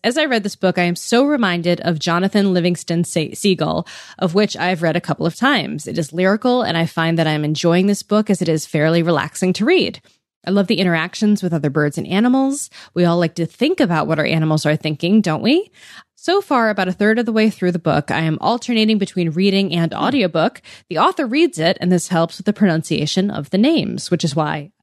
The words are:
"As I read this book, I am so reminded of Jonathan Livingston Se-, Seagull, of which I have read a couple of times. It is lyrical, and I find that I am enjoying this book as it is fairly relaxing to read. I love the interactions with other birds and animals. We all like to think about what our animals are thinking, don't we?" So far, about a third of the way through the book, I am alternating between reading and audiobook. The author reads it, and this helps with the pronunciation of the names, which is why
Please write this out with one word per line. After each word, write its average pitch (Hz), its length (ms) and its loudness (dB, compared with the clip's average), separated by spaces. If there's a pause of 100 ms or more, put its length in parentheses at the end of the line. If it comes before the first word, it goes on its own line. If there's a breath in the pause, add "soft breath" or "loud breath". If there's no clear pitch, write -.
"As 240 160 -2
I 302 60 2
read 247 180 0
this 202 140 -8
book, 180 200 0
I 180 60 0
am 175 140 0
so 247 280 2
reminded 180 580 0
of 165 180 -2
Jonathan 190 520 0
Livingston 175 520 0
Se-, - 300 -4
Seagull, 165 520 -2 (320 loud breath)
of 170 160 -2
which 208 220 0
I 170 140 -2
have 170 120 -2
read 165 140 2
a 170 40 -2
couple - 240 -4
of 165 120 -2
times. 233 500 -2
It - 100 -8
is 165 160 -4
lyrical, 214 500 2
and 165 140 -2
I 165 100 2
find 165 300 -2
that 160 120 2
I - 40 0
am 151 120 -2
enjoying 170 420 2
this 202 160 0
book 214 260 0
as 196 140 0
it 170 60 -4
is 160 180 0
fairly 160 380 2
relaxing 165 500 0
to 202 100 -2
read. 320 360 0 (440 soft breath)
I - 60 -6
love 196 160 2
the 208 120 0
interactions 180 640 0
with 175 120 -2
other 147 160 0
birds 147 260 0
and - 120 -6
animals. 269 600 0 (240 loud breath)
We 175 100 2
all 170 140 4
like 170 180 0
to 165 100 -2
think 302 340 -2
about 170 260 0
what 156 120 0
our 151 80 0
animals 156 400 0
are 151 100 2
thinking, 170 440 0
don't 160 220 -2
we?" 330 280 0 (440 loud breath)
So 381 260 0
far, 240 300 0
about 196 180 -2
a 185 40 -2
third 220 280 2
of 226 60 -2
the 226 60 -4
way 214 180 4
through 180 200 -2
the 175 80 0
book, 156 320 0
I 156 120 -2
am 160 180 0
alternating 220 580 0
between 180 320 -2
reading 190 420 0
and 170 220 0
audiobook. 190 680 0 (280 loud breath)
The 156 100 -4
author 302 260 2
reads 277 360 0
it, 170 200 0
and 180 120 2
this 175 160 0
helps 170 300 0
with - 80 -8
the 208 60 0
pronunciation 165 800 0
of 147 200 -8
the 185 80 -2
names, 196 520 0
which 180 140 -2
is 139 100 -2
why 151 380 -4 (100)